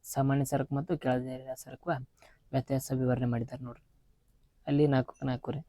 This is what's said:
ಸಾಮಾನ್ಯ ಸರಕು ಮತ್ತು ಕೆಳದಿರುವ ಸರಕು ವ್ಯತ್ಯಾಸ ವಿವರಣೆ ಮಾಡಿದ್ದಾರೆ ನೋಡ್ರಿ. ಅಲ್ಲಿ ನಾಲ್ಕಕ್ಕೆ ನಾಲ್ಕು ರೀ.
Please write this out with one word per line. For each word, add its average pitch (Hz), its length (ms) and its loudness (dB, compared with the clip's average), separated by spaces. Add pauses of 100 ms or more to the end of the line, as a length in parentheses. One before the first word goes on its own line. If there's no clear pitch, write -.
ಸಾಮಾನ್ಯ 139 420 2
ಸರಕು 139 300 -2
ಮತ್ತು 151 240 -2
ಕೆಳದಿರುವ 127 560 -2
ಸರಕು - 360 -10 (640)
ವ್ಯತ್ಯಾಸ 135 420 0
ವಿವರಣೆ 127 320 2
ಮಾಡಿದ್ದಾರೆ 123 380 -2
ನೋಡ್ರಿ. 120 200 -14 (840)
ಅಲ್ಲಿ 147 200 6
ನಾಲ್ಕಕ್ಕೆ 135 400 2
ನಾಲ್ಕು 127 240 -4
ರೀ. 139 180 -4